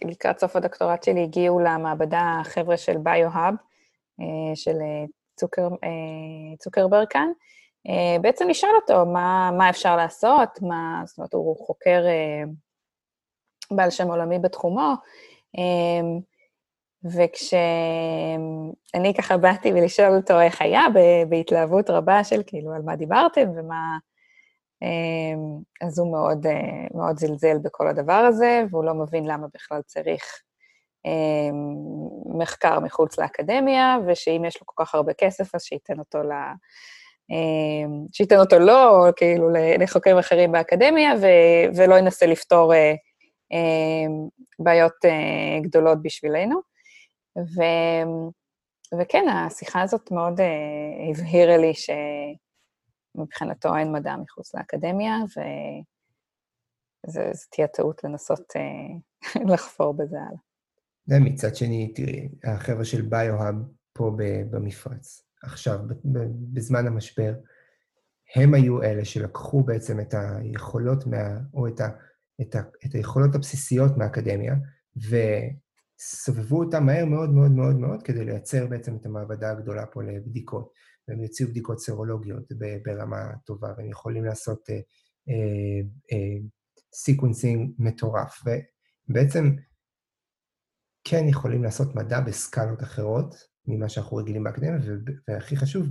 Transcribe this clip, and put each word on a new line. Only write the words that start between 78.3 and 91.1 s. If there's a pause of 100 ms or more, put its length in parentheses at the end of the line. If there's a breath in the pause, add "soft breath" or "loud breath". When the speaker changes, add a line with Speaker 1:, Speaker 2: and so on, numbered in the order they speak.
Speaker 2:
בעצם
את
המעבדה
הגדולה
פה
לבדיקות. (360)
והם
יוציאו
בדיקות
סרולוגיות
ב-,
ברמה (140)
טובה,
והם
יכולים
לעשות,
אה, (480)
אה, (320)
אה, (560)
סיקוונסינג
מטורף, (640)
ובעצם (1500)
כן